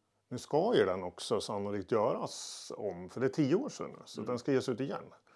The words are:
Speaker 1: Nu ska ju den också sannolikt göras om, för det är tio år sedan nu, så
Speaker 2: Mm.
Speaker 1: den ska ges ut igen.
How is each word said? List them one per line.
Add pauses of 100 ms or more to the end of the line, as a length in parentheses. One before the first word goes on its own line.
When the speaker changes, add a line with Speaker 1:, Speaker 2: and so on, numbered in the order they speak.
(300)
Speaker 1:
Nu
ska
ju
den
också
sannolikt
göras
om,
för
det
är
tio
år
sedan
nu,
så
Speaker 2:
Mm.
Speaker 1:
den
ska
ges
ut
igen. (320)